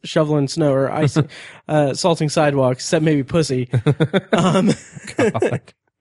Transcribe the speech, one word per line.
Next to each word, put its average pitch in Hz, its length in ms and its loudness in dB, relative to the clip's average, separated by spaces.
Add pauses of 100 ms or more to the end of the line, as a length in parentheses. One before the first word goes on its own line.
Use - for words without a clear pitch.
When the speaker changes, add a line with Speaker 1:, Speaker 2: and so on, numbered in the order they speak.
Speaker 1:
shoveling 151 440 0
snow 147 260 0
or 135 180 0
ice, 156 260 0 (260)
Speaker 2:
<laughs> - 240 -20
Speaker 1:
uh, 147 280 0
salting 165 340 0
sidewalks, 139 540 0
except 160 200 0
maybe 151 200 2
pussy. 131 440 -2 (340)
Speaker 2:
<laughs> - 300 0
Speaker 1:
Um, 185 380 2 (240)
<laughs> - 240 -14
Speaker 2:
God. - 560 -2 (280)